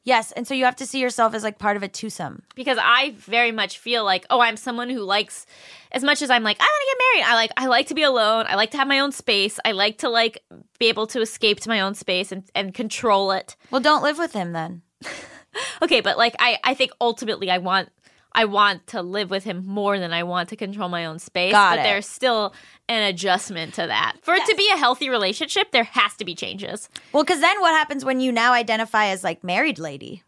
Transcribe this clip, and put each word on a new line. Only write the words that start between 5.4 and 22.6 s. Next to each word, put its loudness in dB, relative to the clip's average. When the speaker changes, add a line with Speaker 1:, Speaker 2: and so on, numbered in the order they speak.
Speaker 2:
as -4
much 2
as -2
I'm 4
like, 0
"I 2
wanna 2
get -2
married," 4
I 6
like, 2
I -2
like 2
to -8
be 2
alone. 2
I 0
like 0
to -8
have 2
my 2
own 0
space. -2
I 0
like -2
to, -4
like, 0
be 2
able 0
to -4
escape 0
to -8
my 0
own -2
space -4
and, -10
and -4
control 0
it. -6
Speaker 1:
Well, 0
don't 2
live 0
with -4
him -6
then. -8
Speaker 2:
<laughs> -12
Okay, 4
but, 0
like, 2
I, 2
I 2
think 0
ultimately -2
I 2
want -2
I 4
want 2
to -8
live -4
with -4
him -6
more -2
than -6
I -2
want -4
to -12
control -8
my -6
own -10
space. -2
Speaker 1:
Got 8
Speaker 2:
But 0
Speaker 1:
it. 0
Speaker 2:
there's 2
still 0